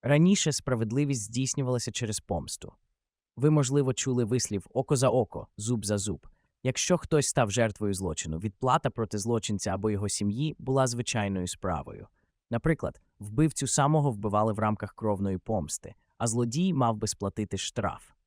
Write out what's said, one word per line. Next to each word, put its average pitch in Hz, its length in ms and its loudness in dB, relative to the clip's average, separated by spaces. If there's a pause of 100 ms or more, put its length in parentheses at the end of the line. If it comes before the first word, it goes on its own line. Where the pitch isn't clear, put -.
Раніше 156 500 6
справедливість 127 680 0
здійснювалася 123 680 -2
через 107 280 -4
помсту. - 520 -8 (640)
Ви, 139 140 4
можливо, 139 440 2
чули 123 300 0
вислів 107 460 -2
"око 131 260 0
за 127 120 4
око, 110 380 0 (100)
зуб 107 300 -4
за 104 120 2
зуб". 98 280 -6 (360)
Якщо 131 360 0
хтось - 280 2
став 117 240 2
жертвою 107 440 0
злочину, 82 440 -4
відплата 127 520 0
проти 110 280 -4
злочинця 107 520 -2
або 98 200 0
його 104 180 -2
сім'ї 113 500 -2
була 131 280 2
звичайною 104 600 -2
справою. 92 640 -6 (420)
Наприклад, - 500 -2 (180)
вбивцю 127 480 0
самого 143 440 4
вбивали 104 420 0
в 101 60 -2
рамках 107 360 -2
кровної 98 440 0
помсти, - 560 -6 (240)
а 117 80 -2
злодій 120 460 0
мав 123 240 2
би 107 120 -4
сплатити 98 500 -4
штраф. - 520 -6 (160)